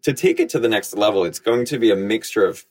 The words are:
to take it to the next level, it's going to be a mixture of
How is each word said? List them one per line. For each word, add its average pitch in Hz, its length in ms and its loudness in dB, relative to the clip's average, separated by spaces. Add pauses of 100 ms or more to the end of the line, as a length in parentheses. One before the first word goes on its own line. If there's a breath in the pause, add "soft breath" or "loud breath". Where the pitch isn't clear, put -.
to 143 100 0
take 175 260 0
it 175 100 0
to 135 100 -2
the 113 100 2
next 104 260 -2
level, 101 300 2
it's 82 140 -6
going 120 260 0
to 139 120 -6
be 113 140 4
a 98 40 4
mixture 101 500 0
of 87 260 -4